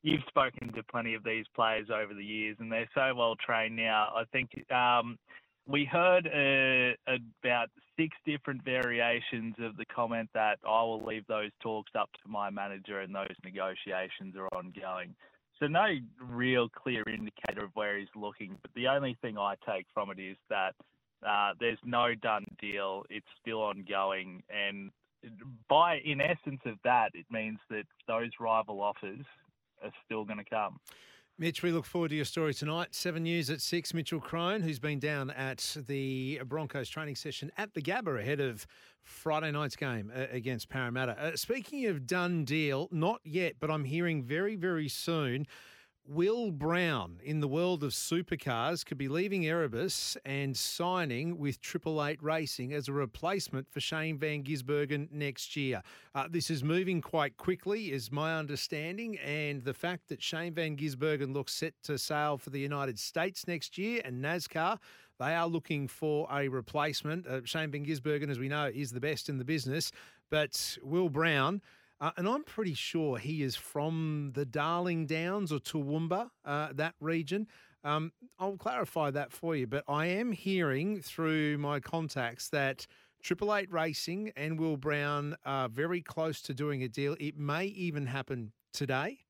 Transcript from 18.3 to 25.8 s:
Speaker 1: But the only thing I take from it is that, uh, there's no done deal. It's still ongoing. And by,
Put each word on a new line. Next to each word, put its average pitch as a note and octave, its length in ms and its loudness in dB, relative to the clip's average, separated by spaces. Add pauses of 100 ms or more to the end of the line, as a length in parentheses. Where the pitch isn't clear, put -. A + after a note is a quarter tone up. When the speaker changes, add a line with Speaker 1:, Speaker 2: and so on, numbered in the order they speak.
Speaker 1:
But - 120 -16
the A#2+ 140 0
only C3+ 320 2
thing A2 160 -4
I G2+ 180 2 (140)
take F#2+ 240 -2
from G2+ 180 -2
it F#2+ 80 -8
is F#2+ 180 -10 (120)
that, F#2+ 260 0 (520)
uh, G2+ 340 4
there's A#2 240 0
no A#2+ 300 2
done G#2+ 300 0 (140)
deal. G2+ 520 -4
It's G#2+ 160 -10 (140)
still A2 200 -4
ongoing. G2 880 0
And G2+ 420 -4 (800)
by, D#3+ 360 6